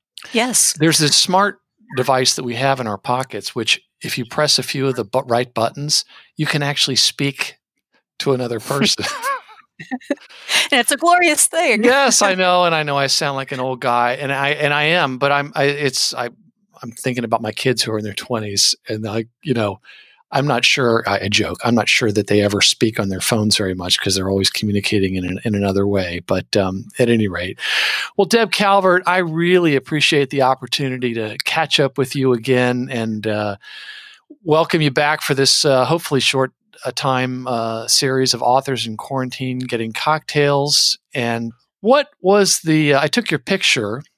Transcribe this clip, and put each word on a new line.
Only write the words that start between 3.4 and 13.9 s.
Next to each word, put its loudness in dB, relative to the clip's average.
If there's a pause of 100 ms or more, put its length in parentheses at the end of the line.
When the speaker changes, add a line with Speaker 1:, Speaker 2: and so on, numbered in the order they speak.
Speaker 2:
which -2 (220)
if -6
you -6
press 0
a -2
few -2
of -2
the -4
bu-, -2
right 0
buttons, -2 (320)
you -2
can -2
actually -2
speak -2 (600)
to 0
another -2
person. -2
<laughs> -8 (1600)
Speaker 1:
And 4
it's -2
a 0
glorious 4
thing. 2
Speaker 2:
Yes, 4
I 2
Speaker 1:
<laughs> 0
Speaker 2:
know. 4
And 2
I 0
know -2
I 2
sound -2
like -8
an -6
old -4
guy, 2